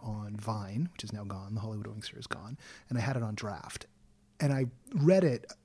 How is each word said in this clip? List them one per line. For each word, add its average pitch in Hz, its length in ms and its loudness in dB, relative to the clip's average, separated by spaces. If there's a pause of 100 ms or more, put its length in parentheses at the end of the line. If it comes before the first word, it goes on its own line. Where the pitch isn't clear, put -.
on 107 320 -6
Vine, 107 540 -2
which - 120 -12
is 104 100 -8
now 104 100 -6
gone. 98 320 -6
The 107 60 -2
Hollywood 107 260 -6
Oinkster 107 320 -10
is - 80 -12
gone. 117 300 -8 (320)
And 127 80 0
I 113 40 2
had 127 140 0
it 120 80 0
on 107 120 -2
draft. - 500 -8 (540)
And 143 140 4
I 135 120 2 (280)
read 185 300 8
it, 127 220 4 (200)